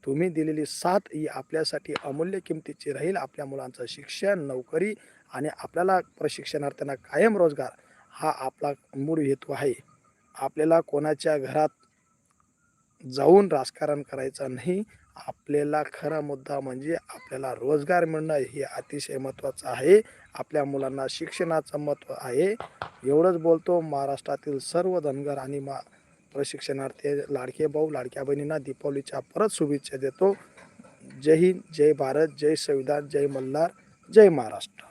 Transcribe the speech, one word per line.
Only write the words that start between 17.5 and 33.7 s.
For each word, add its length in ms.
रोजगार 520
मिळणं 280
हे 280
अतिशय 560
महत्त्वाचं 500
आहे. 340
आपल्या 320
मुलांना 440
शिक्षणाचं 680
महत्त्व 380
आहे. 380
एवढंच 320
बोलतो. 440
महाराष्ट्रातील 760
सर्व 400
धनगर 380
आणि 220
मा-, 300
प्रशिक्षणार्थी, 840
लाडके 500
भाऊ, 220
लाडक्या 340
बहिणींना 340
दीपावलीच्या 640
परत 320
शुभेच्छा 460
देतो. 400
जय 120
हिंद, 260
जय 200
भारत, 340
जय 160
संविधान, 520
जय 200
मल्हार, 420